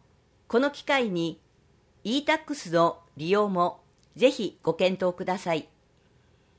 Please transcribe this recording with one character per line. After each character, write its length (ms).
こ 120
の 100
機 140
会 260
に、 300
e-tax 680
の 280
利 140
用 180
も 340
ぜ 160
ひ 320
ご 120
検 280
討 120
く 100
だ 140
さ 160
い。 140